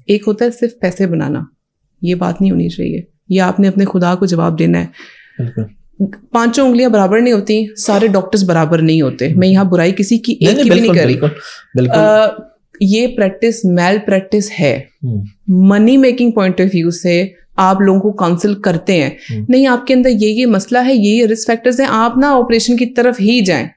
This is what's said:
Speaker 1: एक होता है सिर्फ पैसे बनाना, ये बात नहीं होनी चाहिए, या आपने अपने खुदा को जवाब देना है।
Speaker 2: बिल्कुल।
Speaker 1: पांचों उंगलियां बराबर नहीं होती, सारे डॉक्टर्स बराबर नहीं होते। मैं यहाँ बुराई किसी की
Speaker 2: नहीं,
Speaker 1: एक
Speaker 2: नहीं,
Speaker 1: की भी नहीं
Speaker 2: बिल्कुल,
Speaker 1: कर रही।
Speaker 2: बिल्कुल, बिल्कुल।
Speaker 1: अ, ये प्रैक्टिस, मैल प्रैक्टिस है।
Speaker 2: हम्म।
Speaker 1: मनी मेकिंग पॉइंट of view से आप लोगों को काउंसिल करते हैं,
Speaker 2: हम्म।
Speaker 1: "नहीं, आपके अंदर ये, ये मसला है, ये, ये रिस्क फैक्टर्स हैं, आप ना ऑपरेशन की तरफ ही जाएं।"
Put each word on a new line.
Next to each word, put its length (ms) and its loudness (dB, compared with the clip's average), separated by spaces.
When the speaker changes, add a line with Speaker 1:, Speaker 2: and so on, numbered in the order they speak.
Speaker 1:
एक 160 0
होता 200 -2
है 60 0
सिर्फ 300 -6
पैसे 260 -2
बनाना, 420 -4
ये 100 -2
बात 260 -4
नहीं 120 0
होनी 160 -2
चाहिए, 380 -8
या 160 0
आपने 220 0
अपने 160 0
खुदा 300 0
को 120 -2
जवाब 300 -2
देना 220 0
है। 120 -6
Speaker 2:
बिल्कुल। 260 -6
Speaker 1:
पांचों 340 2
उंगलियां 260 2
बराबर 280 2
नहीं 140 2
होती, 420 -2
सारे 320 0
डॉक्टर्स 340 0
बराबर 380 0
नहीं 220 2
होते। 320 -2
मैं 140 2
यहाँ 200 2
बुराई 240 2
किसी 260 -2
की 140 -4
Speaker 2:
नहीं, 160 0
Speaker 1:
एक 60 2
Speaker 2:
नहीं, 100 0
Speaker 1:
की 60 4
भी 100 4
नहीं 0 -
Speaker 2:
बिल्कुल, 180 2
Speaker 1:
कर 60 2
रही। 100 2
Speaker 2:
बिल्कुल, 160 -2
बिल्कुल। 220 0
Speaker 1:
अ, 500 2
ये 240 2
प्रैक्टिस, 600 -2
मैल 320 0
प्रैक्टिस 520 -2
है। 380 -4
Speaker 2:
हम्म। 220 -4
Speaker 1:
मनी 460 4
मेकिंग 360 2
पॉइंट 280 -2
of 80 2
view 220 0
से 440 -2
आप 240 2
लोगों 180 4
को 120 0
काउंसिल 420 -2
करते 380 -2
हैं, 240 0
Speaker 2:
हम्म। 200 -8
Speaker 1:
"नहीं, 160 4
आपके 280 0
अंदर 160 2
ये, 180 0
ये 180 0
मसला 340 0
है, 160 2
ये, 160 2
ये 140 2
रिस्क 200 -2
फैक्टर्स 340 -2
हैं, 60 0
आप 320 0
ना 160 2
ऑपरेशन 420 0
की 100 0
तरफ 340 -2
ही 200 2
जाएं।" 360 -2